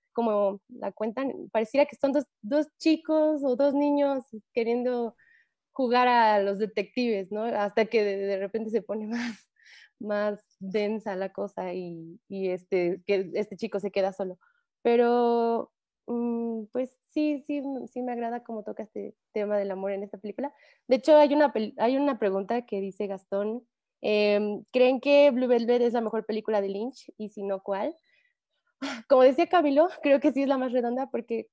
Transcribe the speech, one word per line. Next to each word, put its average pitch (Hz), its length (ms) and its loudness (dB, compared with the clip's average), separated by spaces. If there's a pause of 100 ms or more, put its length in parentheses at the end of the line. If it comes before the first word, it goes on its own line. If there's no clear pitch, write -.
(120)
como 208 560 0
la 202 240 -10
cuentan, 233 600 -6
pareciera 247 340 2
que - 100 -18
son 277 160 0
dos, 277 120 0 (180)
dos 294 260 0 (100)
chicos 311 680 2
o 247 120 0
dos 277 180 2
niños 285 500 0 (300)
queriendo 240 640 -2 (560)
jugar 247 360 2
a 226 320 6
los 196 180 -2
detectives, 214 760 -2
¿no? 214 120 -4
Hasta 214 420 0
que 220 180 0
de, 196 140 -2
de 196 200 -2
repente 214 320 -6
se 208 120 -2
pone 214 240 -8
<laughs> - 20 -10
más, 233 400 -8 (520)
más 208 600 -6
densa 208 560 -4
la 190 160 -6
cosa 190 420 -8
y, 170 540 -12
y 190 220 -6
este, 180 560 -2
que 196 280 -2
este 208 220 -6
chico 208 240 -6
se 196 100 -6
queda 196 220 -2
solo. 185 260 -10 (440)
Pero, 233 880 2 (340)
mm, 233 680 -4
pues 254 180 -6 (220)
sí, 302 340 0
sí, 294 160 -4 (300)
sí 247 100 -8
me 247 100 -6
agrada 233 320 -6
cómo 220 200 -10
toca 214 200 -10
este 202 300 -12 (180)
tema 208 260 -2
del 196 120 -2
amor 190 220 -6
en 196 100 -6
esta 202 160 -14
película. 247 340 -8 (360)
De 254 80 4
hecho, 311 200 6
hay 294 180 8
una 294 180 4
pel-, 214 260 -4
hay 247 180 2
una 269 220 0
pregunta 202 480 -2
que 196 140 -6
dice 196 260 -6
Gastón, 202 600 -6 (360)
em, 208 680 2
¿creen 254 280 4
que 285 300 6
Blue 254 180 -2
Velvet 240 340 2
es 240 120 2
la 240 80 2
mejor 220 240 -4
película 214 340 -2
de 196 80 -2
Lynch? 208 480 -8
Y 214 140 -10
si 208 120 -14
no, 196 200 -6
¿cuál? 214 320 -6 (1120)
Como 262 140 6
decía 277 260 6
Camilo, 311 400 4 (140)
creo 285 180 4
que 294 120 4
sí 269 100 0
es 262 60 0
la 269 100 0
más 254 140 -4
redonda, 254 380 -2
porque 226 420 -6